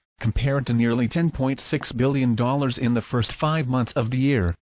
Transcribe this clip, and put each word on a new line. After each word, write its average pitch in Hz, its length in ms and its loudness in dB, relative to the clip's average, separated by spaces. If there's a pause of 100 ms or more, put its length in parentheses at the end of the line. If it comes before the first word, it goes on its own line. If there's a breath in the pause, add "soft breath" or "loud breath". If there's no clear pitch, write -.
(220)
compared 131 440 0
to 123 80 0
nearly 117 360 2
ten 170 200 0
point 131 300 -2
six - 320 -2
billion 127 440 2
dollars 127 420 0
in 120 160 0
the 113 80 0
first - 320 -2
five 156 340 -2
months 127 240 -2
of 117 200 -2
the 127 60 0
year. 123 380 2 (120)